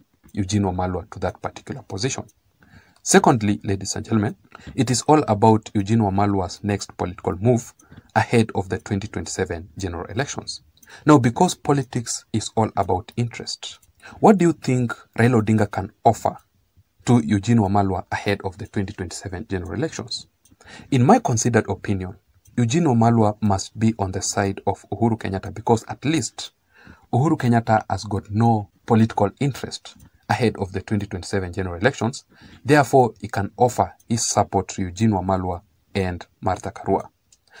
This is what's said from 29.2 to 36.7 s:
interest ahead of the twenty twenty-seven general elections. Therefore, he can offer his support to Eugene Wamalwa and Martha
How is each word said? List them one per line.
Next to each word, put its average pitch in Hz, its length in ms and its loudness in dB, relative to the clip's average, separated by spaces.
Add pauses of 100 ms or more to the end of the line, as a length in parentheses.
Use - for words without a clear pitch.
interest - 560 -6 (320)
ahead 107 300 0
of 95 140 -6
the 95 80 -6
twenty 101 260 -4
twenty-seven 92 460 -6
general 90 280 -6
elections. 117 440 -2 (400)
Therefore, 135 560 4
he 110 80 -10
can 101 280 -6
offer 120 380 0 (140)
his 117 180 -2
support 98 420 0
to - 140 -8
Eugene 92 280 0
Wamalwa 92 520 -2 (320)
and 92 320 -4 (140)
Martha 95 300 -4